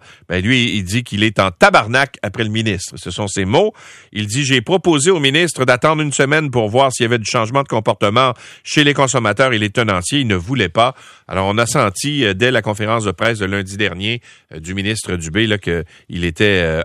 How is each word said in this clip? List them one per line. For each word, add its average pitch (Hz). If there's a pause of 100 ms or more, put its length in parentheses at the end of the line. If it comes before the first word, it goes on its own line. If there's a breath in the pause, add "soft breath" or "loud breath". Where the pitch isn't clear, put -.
(280 loud breath)
ben 90
lui, 120
il 101
dit 107
qu'il 104
est 110
en 95
tabarnak 135
après 104
le 110
ministre. 107
Ce 92
sont 104
ses 95
mots. 170 (400 loud breath)
Il 104
dit, « 117
J'ai 131
proposé 165
au 180
ministre 143
d'attendre 151
une 147
semaine 147
pour 120
voir 127
s'il 120
y -
avait 117
du 104
changement 123
de 135
comportement 113 (300 loud breath)
chez -
les 143
consommateurs 131
et 110
les 104
tenanciers. » 107
Il 123
ne 104
voulait 92
pas. 117 (320 loud breath)
Alors, 95
on 101
a 117
senti, 139
euh, 98
dès 117
la 120
conférence 110
de 101
presse 110
de 104
lundi 98
dernier, 104 (340 soft breath)
euh, 80
du 82
ministre 98
Dubé, 82
là, 104
qu'il 85
était, 92
euh, 80